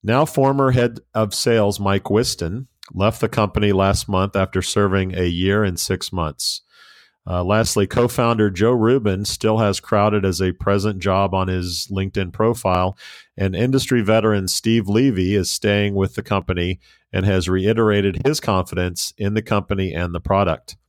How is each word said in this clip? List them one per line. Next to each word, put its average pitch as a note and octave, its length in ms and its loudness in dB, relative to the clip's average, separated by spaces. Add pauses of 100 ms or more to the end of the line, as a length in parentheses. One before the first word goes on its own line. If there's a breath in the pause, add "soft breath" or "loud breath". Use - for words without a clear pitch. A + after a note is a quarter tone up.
Now B2+ 200 2
former C3+ 460 2
head A#2+ 280 0 (140)
of A2 200 0
sales G#2 460 2
Mike G2 300 0
Whiston G#2+ 580 -2 (260)
left G2 280 0
the A2 80 0
company G#2 420 0
last G2 380 2
month G2 260 0
after F#2+ 260 0
serving F#2+ 560 0
a F2+ 60 0
year F#2 400 0
and F2+ 160 -2
six - 320 -4
months. D#2+ 500 -6 (640 soft breath)
Uh, F2+ 160 -2
lastly, G2+ 460 2
co-founder A#2 640 2
Joe G#2 240 2
Rubin A2 500 2
still A2 360 -2
has G2+ 200 0
Crowded G#2 460 2
as F#2 160 0
a F#2 100 0
present G2+ 480 -2
job F#2+ 340 0
on F#2+ 140 0
his F2+ 420 -4
LinkedIn G2 440 -4
profile, G2 640 0 (400 loud breath)
and F#2+ 180 -2
industry B2+ 460 2
veteran G#2 480 2
Steve A2+ 400 0
Levy G2+ 460 2
is F#2 140 0
staying G2+ 460 0
with G2 200 -2
the G#2+ 60 -6
company F2+ 600 -2 (320 soft breath)
and G2 120 0
has F#2 220 2
reiterated G2 800 2
his D3+ 160 0
confidence F2+ 760 -2
in G#2 180 -2
the A2 60 0
company G2 520 -2
and F2 200 -4
the E2+ 60 -4
product. F#2+ 560 -2 (140)